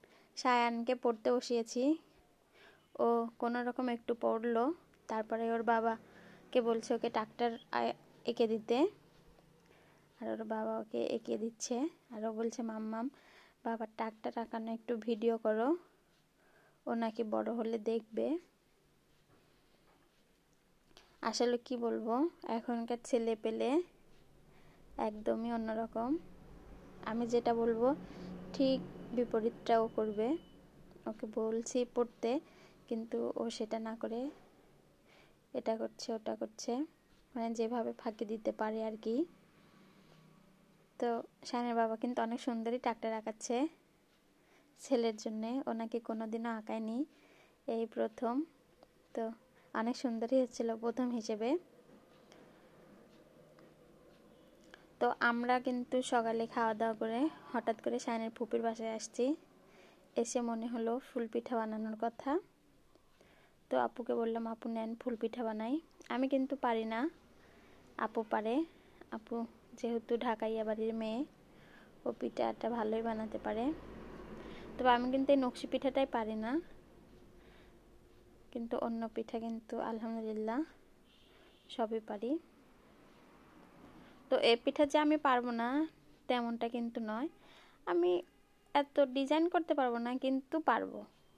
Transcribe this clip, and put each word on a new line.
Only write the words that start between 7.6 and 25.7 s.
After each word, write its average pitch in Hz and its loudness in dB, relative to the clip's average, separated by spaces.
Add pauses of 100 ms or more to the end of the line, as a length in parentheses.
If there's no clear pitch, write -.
আ-, - 0 (280)
এঁকে 233 2
দিতে, 233 2 (1300)
আর 220 -6
ওর 220 -4
বাবা 220 -4
ওকে 226 -4
এঁকে 233 -2
দিচ্ছে। 233 -4 (240)
আর 220 -6
ও 226 -2
বলছে, 226 -2
"মাম্মাম, 220 -4 (540)
বাবার 226 -4
ট্রাক্টর 220 -6
আঁকানো 226 -4
একটু 233 -4
video 226 2
করো, 226 2 (1080)
ও 240 -2
নাকি 226 -2
বড় 220 0
হলে 226 -2
দেখবে।" 226 -2 (2750)
আসলে 240 2
কি 240 -6
বলবো, 233 0 (200)
এখনকার 233 -2
ছেলে 226 2
পেলে 226 2 (1120)
একদমই 226 -2
অন্যরকম। 226 -2 (880)